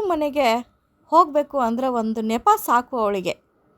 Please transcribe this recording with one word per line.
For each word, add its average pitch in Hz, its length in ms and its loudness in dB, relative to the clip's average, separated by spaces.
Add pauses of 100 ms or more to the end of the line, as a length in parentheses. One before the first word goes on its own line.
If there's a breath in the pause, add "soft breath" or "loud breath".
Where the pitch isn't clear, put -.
ಮನೆಗೆ 285 580 0 (460)
ಹೋಗ್ಬೇಕು 294 480 2
ಅಂದ್ರೆ 240 280 0
ಒಂದು 226 340 -2
ನೆಪ 220 280 -2 (160)
ಸಾಕು 247 320 0
ಅವಳಿಗೆ. 202 400 -2 (400)